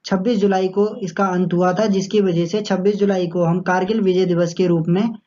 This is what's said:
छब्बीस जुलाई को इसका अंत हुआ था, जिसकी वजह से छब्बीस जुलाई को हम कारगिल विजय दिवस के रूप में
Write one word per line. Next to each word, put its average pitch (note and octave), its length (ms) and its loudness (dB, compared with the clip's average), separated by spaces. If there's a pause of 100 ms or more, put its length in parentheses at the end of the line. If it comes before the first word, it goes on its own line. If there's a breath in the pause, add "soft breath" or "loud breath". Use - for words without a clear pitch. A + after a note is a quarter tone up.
छब्बीस G3+ 340 0
जुलाई F#3+ 300 2
को G3+ 280 0
इसका G3 300 -4
अंत F3+ 280 0
हुआ F3+ 180 2
था, G#3 140 0
जिसकी G3+ 340 0
वजह E3+ 260 2
से - 160 -4
छब्बीस G3 340 0
जुलाई F#3+ 300 0
को F3 180 -2
हम F3 160 0
कारगिल F#3 400 0
विजय F#3 240 2
दिवस E3+ 300 0
के F#3 120 0
रूप E3+ 220 2
में G3+ 220 2 (160)